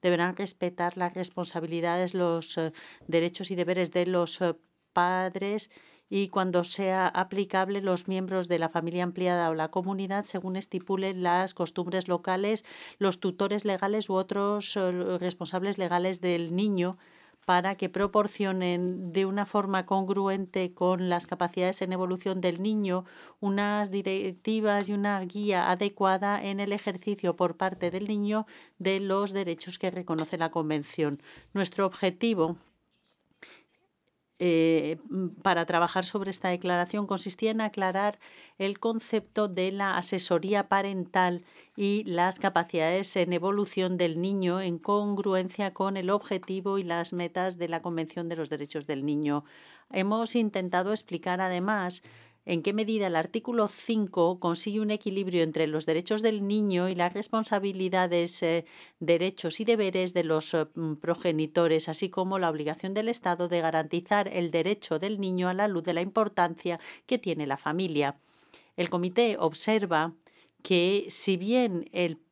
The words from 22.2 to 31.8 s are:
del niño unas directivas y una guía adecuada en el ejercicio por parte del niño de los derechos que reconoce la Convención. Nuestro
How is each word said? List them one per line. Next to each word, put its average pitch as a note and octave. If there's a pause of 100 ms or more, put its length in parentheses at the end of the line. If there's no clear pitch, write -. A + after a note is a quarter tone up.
del F3
niño G3 (340)
unas G3+
directivas G3
y G#3
una G3+
guía F#3
adecuada G3
en G3
el G3+
ejercicio G3
por F3
parte F#3
del F#3+
niño G#3 (320)
de F#3+
los G3
derechos F3+
que F#3
reconoce F3
la E3
Convención. D3+ (320)
Nuestro G3